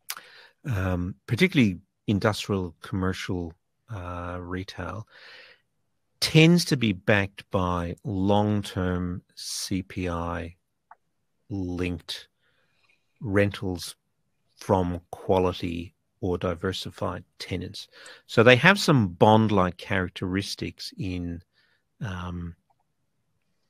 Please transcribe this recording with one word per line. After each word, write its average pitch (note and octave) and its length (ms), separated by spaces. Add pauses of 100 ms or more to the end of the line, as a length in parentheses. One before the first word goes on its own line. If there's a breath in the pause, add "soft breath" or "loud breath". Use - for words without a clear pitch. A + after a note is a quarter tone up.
(640 soft breath)
um, F#2 500 (120)
particularly A#2+ 520 (280)
industrial, G2 760
commercial, F#2 720 (380)
uh, F2 480
retail, F2+ 640 (1120 soft breath)
tends E3 460
to D#3 100
be A#2 160
backed G2 580
by F2+ 540
long-term F#2+ 1160 (120)
C - 480
P F#2 260
I E2+ 480 (920)
linked F2+ 800 (920)
rentals G2 760 (600)
from F2+ 440 (100)
quality F2+ 840 (260)
or F2 180
diversified F#2 840 (160)
tenants. F#2+ 480 (380 soft breath)
So A2+ 180
they B2 100
have F#3 240
some B2+ 300
bond-like G#2 680
characteristics F#2+ 1200
in, F2+ 460 (580)
um, F2+ 540 (1160)